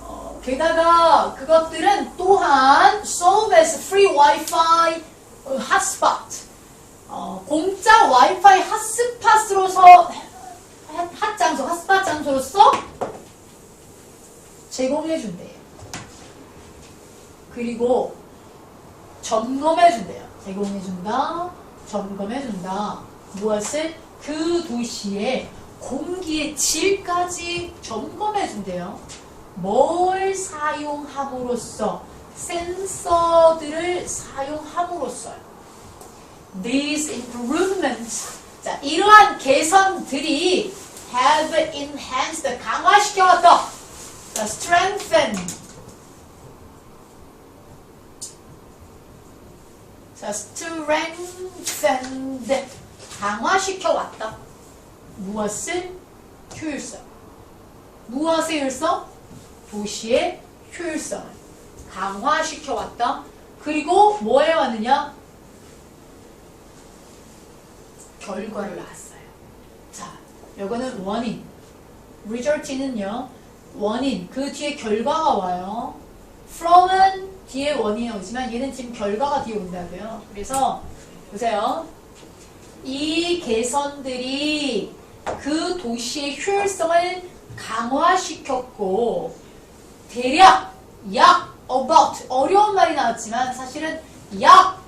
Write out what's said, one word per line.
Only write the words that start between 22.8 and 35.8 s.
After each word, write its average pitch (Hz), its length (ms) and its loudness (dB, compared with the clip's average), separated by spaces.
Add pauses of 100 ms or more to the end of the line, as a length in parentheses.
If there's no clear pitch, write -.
무엇을? 214 600 -4 (280)
그 330 440 -2
도시의 233 840 -4 (300)
공기의 320 760 -6
질까지 349 1300 -2
점검해준대요. 214 1160 -6 (560)
뭘 339 800 0
사용함으로써? 277 1700 -6 (320)
센서들을 339 1700 0
사용함으로써요. 302 1400 -8 (1120)